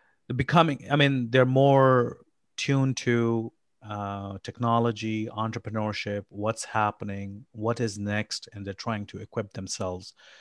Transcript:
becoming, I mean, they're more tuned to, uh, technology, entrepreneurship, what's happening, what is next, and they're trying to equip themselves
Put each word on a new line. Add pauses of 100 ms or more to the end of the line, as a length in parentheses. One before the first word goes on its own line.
(360)
becoming,
I
mean,
they're
more (400)
tuned
to, (320)
uh,
technology,
entrepreneurship,
what's
happening,
what
is
next,
and
they're
trying
to
equip
themselves (280)